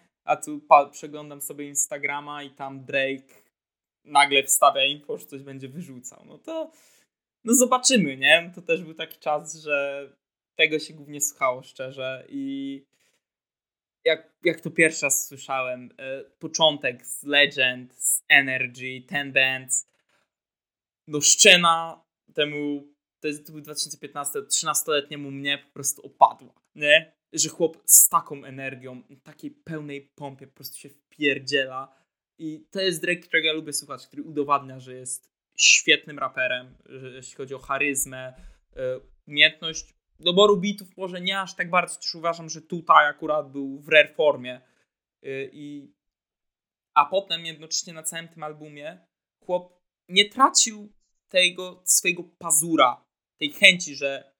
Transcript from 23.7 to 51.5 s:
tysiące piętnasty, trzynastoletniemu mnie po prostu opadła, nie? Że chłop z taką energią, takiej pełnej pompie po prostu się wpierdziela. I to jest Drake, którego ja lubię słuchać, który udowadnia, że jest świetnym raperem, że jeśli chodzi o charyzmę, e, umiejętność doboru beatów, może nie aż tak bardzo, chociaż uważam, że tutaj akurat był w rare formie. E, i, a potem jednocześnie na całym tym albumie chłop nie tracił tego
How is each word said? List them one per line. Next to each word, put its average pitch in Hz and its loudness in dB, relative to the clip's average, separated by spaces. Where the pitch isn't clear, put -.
tysiące - -6
piętnasty, 143 -8
trzynastoletniemu 147 -2
mnie 139 -4
po - -20
prostu - -6
opadła, - 0
nie? 151 2
Że 156 -2
chłop - -2
z - 6
taką 151 -2
energią, 131 -12
takiej 147 -16
pełnej 147 -12
pompie 135 -16
po - -20
prostu - -14
się 139 -20
wpierdziela. 135 -4
I 156 -14
to 196 -6
jest 175 -2
Drake, 175 -2
którego 160 4
ja 156 2
lubię 151 -6
słuchać, 139 -10
który 143 -12
udowadnia, 143 -2
że 127 -18
jest - -14
świetnym - 4
raperem, 127 -4
że 131 -16
jeśli 127 -20
chodzi 131 -12
o 127 -14
charyzmę, 131 -4
e, 127 -6
umiejętność 156 0
doboru 196 6
beatów, 202 -6
może 185 -10
nie 196 -4
aż 190 -8
tak 180 -8
bardzo, 175 0
chociaż - -10
uważam, 165 -6
że 156 -14
tutaj 160 4
akurat 147 -4
był 139 -8
w 147 -20
rare 151 6
formie. 127 0
E, 135 -8
i, 147 -16
a 151 4
potem 170 -4
jednocześnie 160 -10
na 160 -16
całym 165 -10
tym 160 -18
albumie 151 -16
chłop 180 -6
nie 202 2
tracił 220 2
tego 180 0